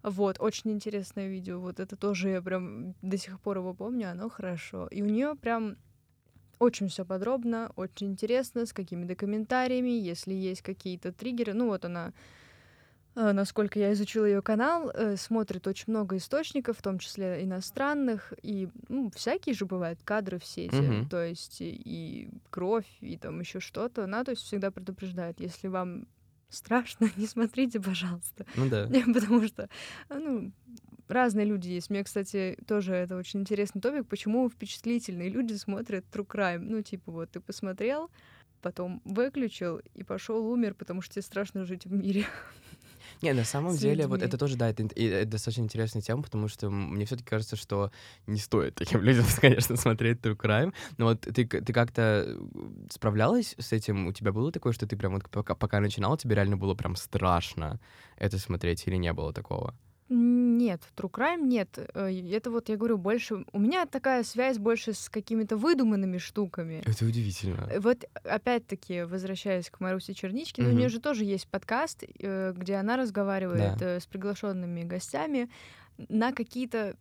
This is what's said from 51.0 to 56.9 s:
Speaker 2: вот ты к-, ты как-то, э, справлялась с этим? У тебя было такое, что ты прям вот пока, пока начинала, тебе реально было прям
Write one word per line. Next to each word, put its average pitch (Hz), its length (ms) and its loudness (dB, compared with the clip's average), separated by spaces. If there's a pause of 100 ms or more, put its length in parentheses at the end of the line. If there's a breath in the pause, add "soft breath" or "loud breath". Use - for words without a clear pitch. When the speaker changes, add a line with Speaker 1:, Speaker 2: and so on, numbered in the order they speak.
Speaker 2:
вот 113 160 6
ты 120 240 2
к-, - 160 -2
ты 113 120 -4
как-то, 120 280 4 (260)
э, 58 100 -6 (540)
справлялась 113 680 2
с - 140 -4
этим? 101 340 0
У 95 60 -2
тебя 104 180 0
было 123 200 0
такое, 120 220 0
что 107 140 -2
ты 98 100 -4
прям 98 160 0
вот 98 160 -4
пока, 104 260 -2
пока 104 240 2
начинала, 104 380 2
тебе 110 180 2
реально 101 220 4
было 95 160 2
прям 90 220 -2